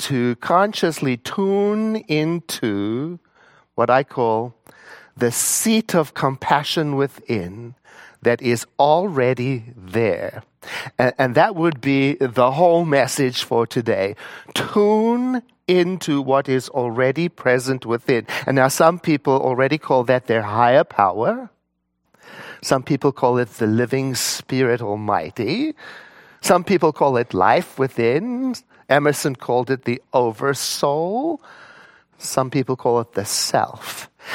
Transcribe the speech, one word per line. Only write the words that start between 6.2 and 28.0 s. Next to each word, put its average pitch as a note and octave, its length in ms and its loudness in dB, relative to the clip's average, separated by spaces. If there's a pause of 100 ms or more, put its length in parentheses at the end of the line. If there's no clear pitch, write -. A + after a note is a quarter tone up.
within A#2+ 800 -6 (480)
that A#2+ 180 2
is A#2+ 240 0 (140)
already C3+ 840 0 (100)
there. G2 640 -2 (560)
A-, B2 240 2
and B2 140 0
that F#3+ 200 4
would D#3+ 260 -2
be C#3 340 2
the B2+ 360 2
whole E3+ 320 4
message C3+ 600 0
for A#2 240 0
today. G#2+ 480 -2 (400)
Tune A3+ 880 0 (240)
into F3 520 0
what C3+ 300 0
is C3 200 0
already C3 600 0
present B2+ 560 0
within. A#2 400 0 (220)
And C3+ 80 2
now C3+ 140 6
some E3+ 280 4
people C#3+ 420 0
already C3+ 380 0
call C3 280 0
that B2+ 200 0
their A2+ 160 0
higher A#2+ 420 4
power. B2 680 0 (1120)
Some C3+ 180 2
people D3 300 0
call B2 260 2
it A#2+ 120 -2
the - 180 -2
living B2 480 0
spirit B2 640 -2
almighty. G#2+ 920 -2 (680)
Some F3+ 200 4
people F3 280 2
call C#3 260 2
it A#2+ 180 -2
life A2+ 420 2
within. F3+ 800 -2 (340)